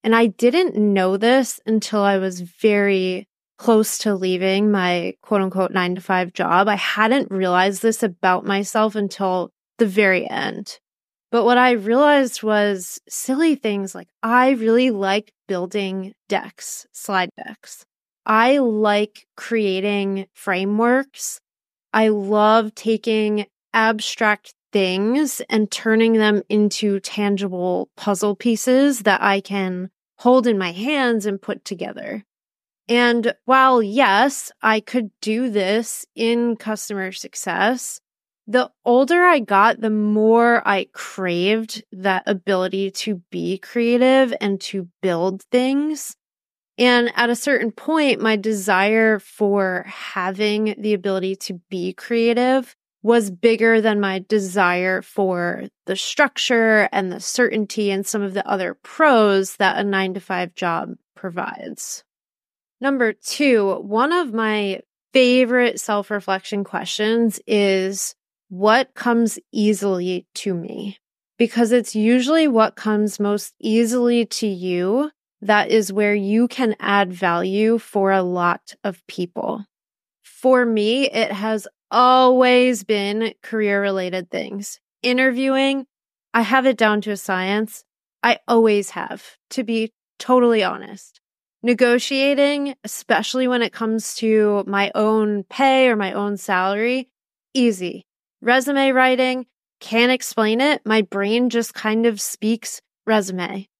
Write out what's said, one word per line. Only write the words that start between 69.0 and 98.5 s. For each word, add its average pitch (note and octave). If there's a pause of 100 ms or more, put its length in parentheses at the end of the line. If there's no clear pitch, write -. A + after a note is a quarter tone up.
easily F#3
to -
me?" F3+ (400)
Because A#3
it's A#3+
usually B3+
what A3
comes G#3+
most G#3
easily A#3
to -
you F#3 (300)
that G#3
is G3+
where G#3
you G#3
can A#3
add G3+
value F#3+
for G3
a F#3+
lot F3+
of F#3+
people. G3 (580)
For B3+
me, A3+
it A3
has G#3+ (220)
always B3+
been G#3 (100)
career-related G3
things. - (220)
Interviewing, C4 (480)
I A#3
have B3+
it C4
down G#3+
to G#3+
a G3+
science. G3 (380)
I A#3+
always A3
have, - (140)
to C4+
be A3+ (260)
totally A#3+
honest. - (420)
Negotiating, C4+
especially A3+
when B3
it G3
comes A3
to G#3+
my G3
own G#3+
pay C4
or A#3
my G3
own G3+
salary, G#3 (460)
easy. G3 (360)
Resume C4+